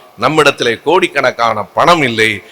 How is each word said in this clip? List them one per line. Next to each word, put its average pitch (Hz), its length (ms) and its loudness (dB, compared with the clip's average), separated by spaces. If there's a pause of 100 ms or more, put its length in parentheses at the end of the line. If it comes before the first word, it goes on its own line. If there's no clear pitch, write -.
(180)
நம்மிடத்திலே 131 680 0
கோடிக்கணக்கான 127 800 0
பணம் 151 380 0
இல்லை, 110 500 -2